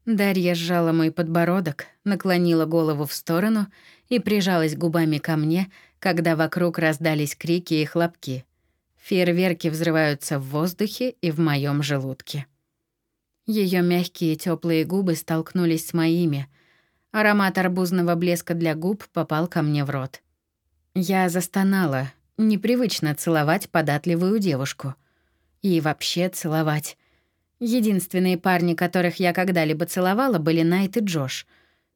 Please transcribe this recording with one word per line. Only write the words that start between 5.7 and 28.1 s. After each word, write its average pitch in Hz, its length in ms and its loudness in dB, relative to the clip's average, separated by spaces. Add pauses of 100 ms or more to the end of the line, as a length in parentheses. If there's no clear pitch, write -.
когда 170 380 0
вокруг 165 420 0
раздались 156 580 0
крики 170 400 -2
и 156 100 2
хлопки. 165 600 -4 (520)
Фейерверки 180 680 0
взрываются 156 720 0
в 135 120 -4
воздухе 185 600 -2
и 175 220 -4
в 151 80 -4
моем 143 420 0
желудке. 139 640 -6 (1040)
Ее 190 340 0
мягкие 175 540 0
теплые 160 500 -2
губы 180 300 -2
столкнулись 160 720 -2
с - 60 -8
моими. 160 540 0 (640)
Аромат 208 460 2
арбузного 180 560 2
блеска 170 400 -2
для 165 220 0
губ 180 360 -4
попал 160 360 -2
ко 170 160 -2
мне 147 200 0
в 139 60 -4
рот. 135 320 -8 (720)
Я 185 360 2
застонала. 175 800 0 (260)
Непривычно 214 800 0
целовать 160 540 0
податливую 170 680 0
девушку. 139 540 -2 (680)
И 175 200 2
вообще 165 480 -2
целовать. 156 680 -2 (640)
Единственные 196 800 0